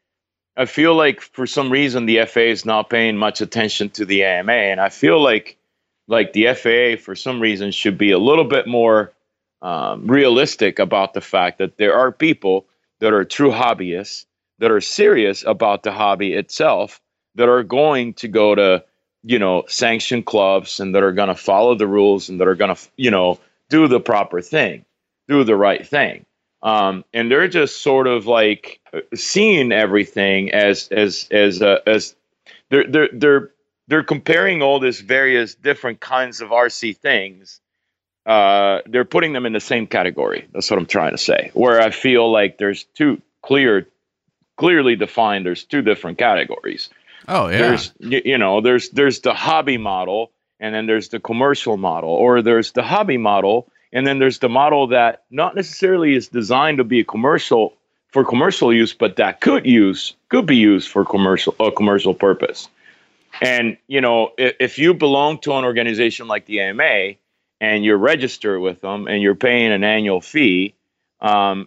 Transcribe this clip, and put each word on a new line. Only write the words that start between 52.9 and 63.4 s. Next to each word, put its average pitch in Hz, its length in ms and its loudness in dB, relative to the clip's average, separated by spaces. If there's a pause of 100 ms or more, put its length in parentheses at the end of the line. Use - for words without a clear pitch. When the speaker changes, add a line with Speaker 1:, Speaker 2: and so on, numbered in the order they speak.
Speaker 1:
model, 104 500 0 (240)
and 131 140 -2
then 139 140 -2
there's 131 180 0
the 127 100 -2
model 139 380 2
that 117 440 0
not 160 260 -4
necessarily 170 580 0
is 120 140 -4
designed 127 500 -2
to 127 60 2
be 117 160 0
a 104 40 2
commercial, 120 680 0 (360)
for 135 140 2
commercial 131 480 0
use, 113 220 2
but 104 220 -2
that 101 240 -2
could - 260 0
use, 104 480 2 (140)
could 240 180 0
be 139 100 2
used 104 320 4
for 101 160 0
commercial, 95 540 0
a 110 140 0
commercial 101 420 0
purpose. - 540 -2 (720)